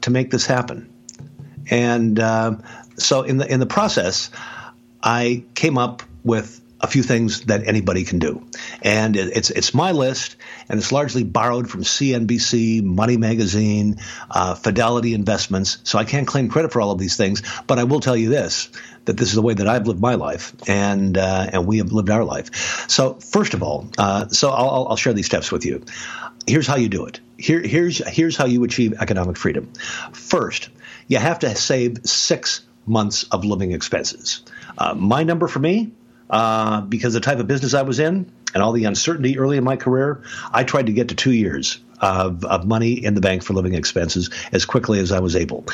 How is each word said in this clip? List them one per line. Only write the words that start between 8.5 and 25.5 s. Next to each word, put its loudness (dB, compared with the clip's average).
And 2
it, -2
it's, 0
it's -2
my 2
list, -2
and -2
it's -2
largely 2
borrowed 0
from -8
C 0
N 0
B 0
C, 2
Money 2
Magazine, 2
uh, 0
Fidelity 0
Investments. 0
So 0
I 2
can't -2
claim 0
credit 0
for 0
all 0
of -2
these -2
things, 0
but 2
I 2
will 2
tell 0
you 2
this: -2
that 0
this 2
is 0
the 4
way 4
that 0
I've 2
lived 0
my 2
life, -6
and, 2
uh, 2
and 0
we 2
have 0
lived 2
our 4
life. -6
So 2
first 0
of -2
all, -4
uh, 2
so 2
I'll, 2
I'll, 0
I'll 0
share 2
these 0
steps -2